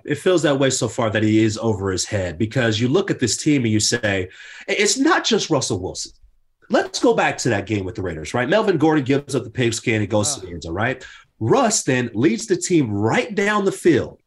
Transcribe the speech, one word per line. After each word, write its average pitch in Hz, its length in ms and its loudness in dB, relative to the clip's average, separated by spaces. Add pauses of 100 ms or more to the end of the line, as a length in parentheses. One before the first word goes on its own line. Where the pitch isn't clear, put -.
It - 140 -4
feels 180 240 2
that 143 160 2
way 135 100 4
so 127 180 -2
far 113 220 -2
that 107 140 0
he 107 200 4
is 107 140 0
over 98 340 -2
his 92 140 -2
head, 90 320 -4
because 110 420 0
you 123 80 0
look 190 220 0
at 160 100 -2
this 123 160 0
team 143 280 0
and 110 80 2
you 107 80 2
say, 98 500 0 (380)
it's 208 320 0
not 330 260 2
just - 240 0
Russell 123 320 0
Wilson. - 300 -10 (580)
Let's 381 300 0
go 240 160 4
back 151 240 0
to 139 100 0
that 98 160 0
game 101 180 -2
with 90 120 -8
the 98 80 -8
Raiders, 78 320 -8
right? 123 120 0
Melvin 196 300 2
Gordon 156 260 4
gives 139 300 -2
up 127 100 -2
the - 60 -12
pigskin 117 520 0
and 95 80 -2
goes 104 260 0
to - 60 -14
the 85 100 -14
end 80 120 -12
zone, 82 100 -8
right? 113 300 -4 (360)
Russ 208 420 2
then 123 320 0
leads 175 320 0
the 180 120 0
team 151 340 0
right 113 420 0
down 202 320 0
the 190 60 2
field 143 560 0